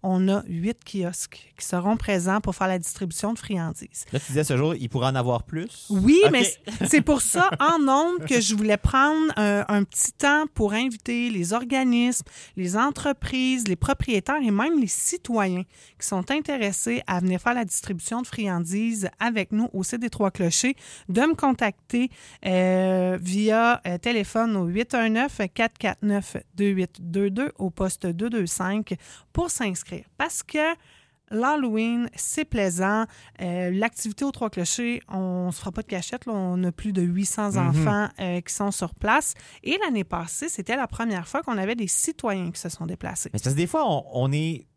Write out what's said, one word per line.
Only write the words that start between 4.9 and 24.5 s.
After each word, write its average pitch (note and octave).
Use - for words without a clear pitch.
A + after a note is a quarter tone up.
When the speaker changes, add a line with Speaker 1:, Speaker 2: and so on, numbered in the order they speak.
Speaker 2:
pourra C3
en C3
avoir B2
plus ? -
Speaker 1:
Oui, G#3
Speaker 2:
Ok. -
Speaker 1:
mais B3
c-, -
c'est D4+
pour C#4+
ça, F4+
en D#4+
nombre, D4+
que B3+
je G#3
voulais G#3
prendre D4+
un, G3+
un G#3
petit -
temps D4
pour G#3
inviter A#3+
les F#3
organismes, B3
les F3+
entreprises, C4
les F#3
propriétaires C4
et A3+
même C#4
les A3+
citoyens G3
qui -
sont F#3
intéressés B3
à F3+
venir F3+
faire A#3+
la A#3+
distribution G3
de B3
friandises G3
avec A3
nous A3
au F#3+
site A#3
des A#3
Trois G3
Clochers, G3
de G3
me D#4
contacter, B3
euh, F#3
via, G#3+
euh, F3+
téléphone A3+